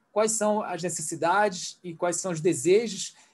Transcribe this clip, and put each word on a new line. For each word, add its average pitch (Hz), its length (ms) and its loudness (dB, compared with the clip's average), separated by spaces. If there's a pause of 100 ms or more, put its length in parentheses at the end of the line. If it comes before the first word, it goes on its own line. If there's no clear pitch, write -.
(120)
quais 214 220 2
são 214 280 0
as 170 220 -6
necessidades 175 960 0
e 175 140 -10
quais 175 220 -2
são 185 160 -4
os 156 80 -6
desejos, 185 720 2 (180)